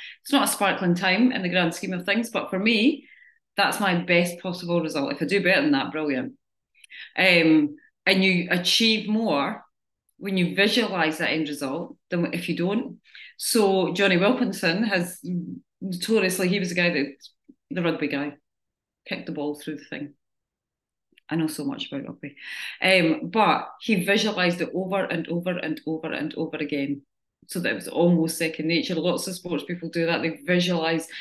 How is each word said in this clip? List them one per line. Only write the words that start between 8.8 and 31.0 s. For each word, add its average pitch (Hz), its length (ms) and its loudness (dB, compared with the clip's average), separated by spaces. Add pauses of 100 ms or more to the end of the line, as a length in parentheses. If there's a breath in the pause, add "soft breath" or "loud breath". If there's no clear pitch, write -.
more 214 560 0 (540)
when 190 180 -4
you 170 200 2
visualize 190 600 2
that 143 120 0
end 151 180 -2
result 143 480 -6 (140)
than 175 240 -2
if 175 140 -6
you 160 80 -2
don't. 202 420 -2 (400 loud breath)
So 190 540 2
Johnny 190 240 2
Wilkinson 196 680 2
has 190 380 -2 (600)
notoriously, 185 680 0
he 202 100 2
was 180 140 -2
a - 20 -6
guy 175 160 2
that, 143 160 0 (680)
the 175 100 -4
rugby 160 260 0
guy, 143 240 -4 (720)
kicked - 200 -8
the 165 60 -8
ball 147 220 -6
through 151 220 -10
the - 80 -18
thing. 143 300 -12 (1120)
I 156 80 -4
know 160 100 2
so 151 180 -6
much 139 220 -6
about 139 180 -8
rugby. - 300 -14 (480 loud breath)
Um, 175 480 4
but 185 380 2 (120)
he 185 240 0
visualized 180 560 2
it 165 140 -4
over 185 300 -2
and - 240 -4
over 175 280 -2
and 156 300 -6
over 160 260 -6
and - 220 -6
over 160 220 -4
again. 143 460 -4 (440)
So - 140 -8
that 87 100 -2
it 113 60 -2
was - 100 -10
almost 160 520 2
second 160 280 -4
nature. 165 300 0
Lots 170 320 -2
of 180 80 -8
sports 175 260 -6
people 175 260 -8
do 165 180 -2
that. 170 140 0
They 160 240 -4
visualize 170 640 0 (140 loud breath)